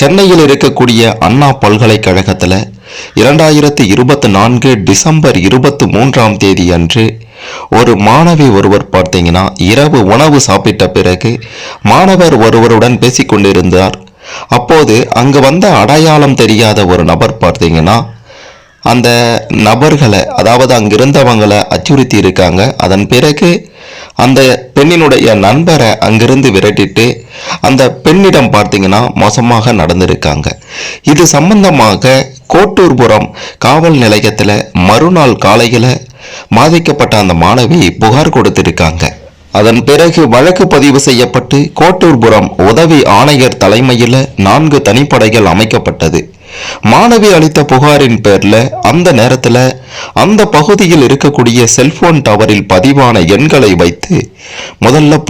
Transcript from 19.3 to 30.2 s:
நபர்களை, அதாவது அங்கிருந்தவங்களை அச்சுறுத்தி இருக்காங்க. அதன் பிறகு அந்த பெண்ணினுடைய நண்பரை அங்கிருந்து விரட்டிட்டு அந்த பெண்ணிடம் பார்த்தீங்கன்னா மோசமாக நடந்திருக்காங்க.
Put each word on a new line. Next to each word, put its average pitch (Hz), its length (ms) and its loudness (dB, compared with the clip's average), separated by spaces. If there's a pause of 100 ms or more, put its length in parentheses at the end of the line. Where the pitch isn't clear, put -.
நபர்களை, 123 520 2 (200)
அதாவது 120 400 2
அங்கிருந்தவங்களை 110 800 0 (180)
அச்சுறுத்தி 127 460 0
இருக்காங்க. 92 380 0 (260)
அதன் 95 280 0
பிறகு 151 360 0 (760)
அந்த 131 160 2 (360)
பெண்ணினுடைய 147 520 2 (180)
நண்பரை 135 440 0 (160)
அங்கிருந்து 117 500 0
விரட்டிட்டு 101 500 0 (600)
அந்த 135 140 2 (220)
பெண்ணிடம் 165 500 2
பார்த்தீங்கன்னா 98 480 0 (200)
மோசமாக 120 580 0
நடந்திருக்காங்க. 80 680 -2 (640)